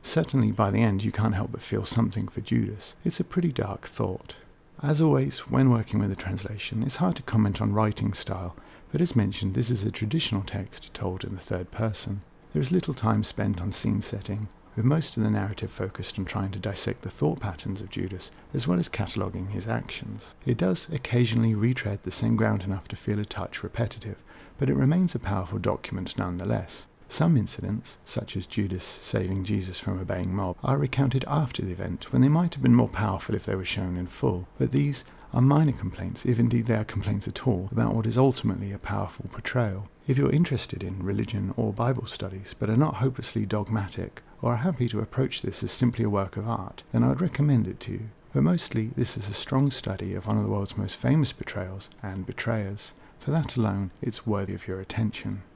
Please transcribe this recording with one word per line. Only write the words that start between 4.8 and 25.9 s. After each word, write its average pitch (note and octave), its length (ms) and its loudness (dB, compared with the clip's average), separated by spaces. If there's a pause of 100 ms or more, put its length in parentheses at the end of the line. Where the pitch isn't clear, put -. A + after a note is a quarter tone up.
As D3 200 2
always, C#3 380 4
when C3 300 4
working A2+ 300 4
with G#2 120 2
a G2 40 -2
translation, G2+ 640 -4
it's C#3+ 140 -2
hard F3+ 220 2
to - 60 -10
comment G#2+ 380 2
on G#2+ 120 2
writing G#2+ 400 2
style, F#2 420 -6 (360)
but D3 100 2
as F3 160 2
mentioned, G2 360 2
this A#2 160 0
is G#2+ 140 0
a A2 80 0
traditional A2 520 0
text - 500 -8
told F#2+ 300 -4
in G2+ 120 -6
the F#2 60 -10
third - 300 -4
person. G#2 500 -2 (320)
There D3+ 80 2
is C3+ 100 0
little E3+ 220 2
time G#2+ 300 2
spent G2+ 380 -2
on G2+ 100 -2
scene G#2 300 0
setting, G#2 460 -6 (280)
with A2+ 100 0
most D3 320 2
of A2 60 2
the G#2+ 60 4
narrative G#2 420 -2
focused - 460 -6
on G2 80 -2
trying G2 260 -2
to G2 80 -6
dissect G2+ 420 -4
the G#2+ 80 -8
thought D#3 320 0
patterns G2 400 -6
of G2 80 -10
Judas, F#2 420 -6 (220)
as A#2 120 -2
well F3 140 4
as E3+ 80 0
cataloguing F#2+ 600 -4
his G2+ 180 -6
actions. A2 680 -6 (100)
It B2 120 2
does F3+ 320 0
occasionally A#2 640 2
retread G#2 500 0
the F#2 80 -4
same A2+ 260 2
ground G#2+ 260 2
enough F#2+ 240 -4
to - 80 -6
feel G#2 240 -2
a G#2 60 -2
touch - 360 -8
repetitive, G#2 640 -4 (340)
but C3+ 120 0
it C#3 60 2
remains D#3 400 4
a B2+ 40 0
powerful F#2+ 400 -2
document F#2 580 -2